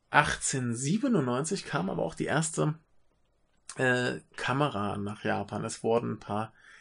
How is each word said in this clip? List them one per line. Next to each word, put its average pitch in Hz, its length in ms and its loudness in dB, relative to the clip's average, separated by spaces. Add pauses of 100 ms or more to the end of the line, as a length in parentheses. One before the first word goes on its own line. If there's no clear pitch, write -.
achtzehnhundertsiebenundneunzig 143 1600 2
kam 180 240 -2
aber - 140 -2
auch - 120 -4
die - 100 -4
erste 151 500 0 (1000)
äh, 127 440 2 (160)
Kamera 104 640 0
nach 104 260 -6
Japan. 104 420 -2
Es - 180 -8
wurden 117 300 2
ein 104 60 -8
paar 107 340 -4 (280)